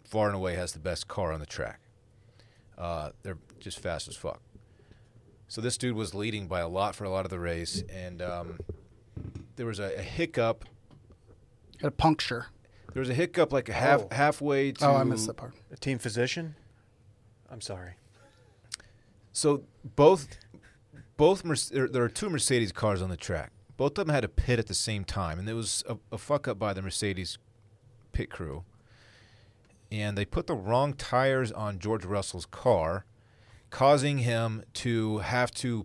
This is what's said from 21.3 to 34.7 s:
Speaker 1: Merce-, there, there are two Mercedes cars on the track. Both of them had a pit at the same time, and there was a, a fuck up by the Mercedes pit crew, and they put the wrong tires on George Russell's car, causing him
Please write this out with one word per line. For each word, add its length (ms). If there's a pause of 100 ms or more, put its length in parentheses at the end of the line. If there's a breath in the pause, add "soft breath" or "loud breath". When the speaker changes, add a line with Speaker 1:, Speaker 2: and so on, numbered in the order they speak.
Speaker 1:
Merce-, 240
there, 180
there 160
are 60
two 200
Mercedes 420
cars 300
on 80
the 80
track. 340 (260)
Both 200
of 100
them 60
had 100
a 60
pit 300
at 80
the 60
same 300
time, 360
and 80
there 80
was 320
a, 100 (140)
a 60
fuck 300
up 100
by 160
the 80
Mercedes 560 (760)
pit 200
crew, 320 (1300 soft breath)
and 260
they 80
put 220
the 80
wrong 380
tires 580
on 260
George 260
Russell's 440
car, 580 (640 soft breath)
causing 500
him 440 (120)